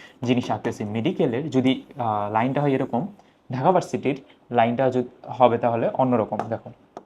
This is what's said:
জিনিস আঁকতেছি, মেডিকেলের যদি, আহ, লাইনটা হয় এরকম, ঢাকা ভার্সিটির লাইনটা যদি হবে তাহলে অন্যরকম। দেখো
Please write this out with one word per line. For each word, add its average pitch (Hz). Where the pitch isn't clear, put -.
জিনিস 120
আঁকতেছি, 113
মেডিকেলের 131
যদি, 127
আহ, 107
লাইনটা 127
হয় 143
এরকম, 131
ঢাকা 135
ভার্সিটির 139
লাইনটা 120
যদি 123
হবে 117
তাহলে 117
অন্যরকম। 113
দেখো 113